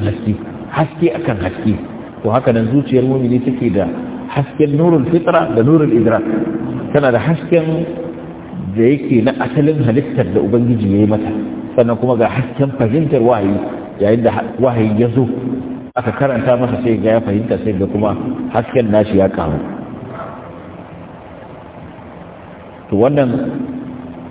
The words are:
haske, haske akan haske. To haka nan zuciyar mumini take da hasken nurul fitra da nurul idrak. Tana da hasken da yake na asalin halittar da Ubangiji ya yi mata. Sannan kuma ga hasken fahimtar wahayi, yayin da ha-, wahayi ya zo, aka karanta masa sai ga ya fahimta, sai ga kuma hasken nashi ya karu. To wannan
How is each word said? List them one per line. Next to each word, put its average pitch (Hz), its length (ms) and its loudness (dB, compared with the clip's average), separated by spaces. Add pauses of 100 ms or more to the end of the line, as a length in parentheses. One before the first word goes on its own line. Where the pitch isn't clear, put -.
haske, 101 280 -2 (360)
haske - 480 0
akan 131 240 -2
haske. 101 320 0 (480)
To 110 60 0
haka 127 220 2
nan 113 160 2
zuciyar 131 400 2
mumini 127 320 2
take 123 340 0
da 95 120 2 (420)
hasken 143 480 0
nurul 165 320 4
fitra 165 480 2
da 113 80 6
nurul 151 240 6
idrak. 113 320 4 (720)
Tana 143 200 4
da 117 80 4
hasken 160 640 0 (920)
da 113 80 2
yake 127 400 4
na 131 160 2
asalin 151 460 2
halittar 143 480 0
da 101 80 2
Ubangiji 113 500 2
ya 101 80 4
yi 104 80 6
mata. 107 240 0 (460)
Sannan 120 200 4
kuma 127 200 0
ga 110 100 4
hasken 123 500 -2
fahimtar 131 460 2
wahayi, 104 320 4 (460)
yayin 110 220 4
da 110 80 4
ha-, 110 280 -4
wahayi 113 400 2
ya 120 160 4
zo, 131 80 4 (720)
aka 113 160 -2
karanta 127 480 0
masa 123 240 0
sai 113 160 2
ga 104 120 2
ya 113 100 4
fahimta, 104 420 -2
sai 107 160 0
ga 95 80 0
kuma 101 240 0 (400)
hasken 117 400 0
nashi 104 260 4
ya 98 120 4
karu. 82 260 -2 (3250)
To 104 80 0
wannan 131 340 4 (1000)